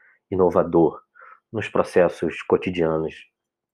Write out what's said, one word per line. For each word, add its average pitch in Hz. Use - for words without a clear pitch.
inovador 85
nos 107
processos 87
cotidianos, 80